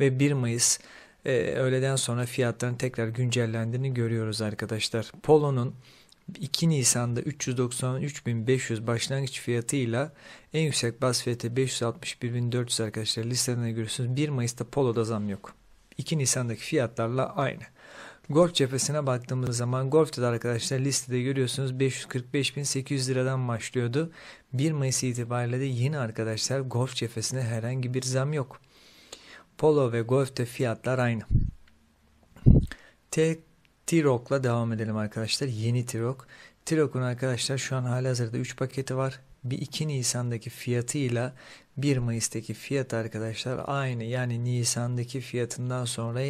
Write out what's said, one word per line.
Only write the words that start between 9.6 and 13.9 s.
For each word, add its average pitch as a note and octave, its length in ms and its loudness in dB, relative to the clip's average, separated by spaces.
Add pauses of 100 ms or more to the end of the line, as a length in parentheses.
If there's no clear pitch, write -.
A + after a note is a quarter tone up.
en D#3 80 0
yüksek B2 420 0
baz B2+ 200 2
fiyatı A#2+ 340 -2
beş C3 160 2
yüz - 100 -4
altmış - 400 -4
bir A#2+ 120 -2
bin A#2+ 180 0
dört B2 180 0
yüz - 100 0
arkadaşlar. A2 440 -2
Listeden B2 400 0
de A#2 60 -2
görüyorsunuz. A2+ 460 -2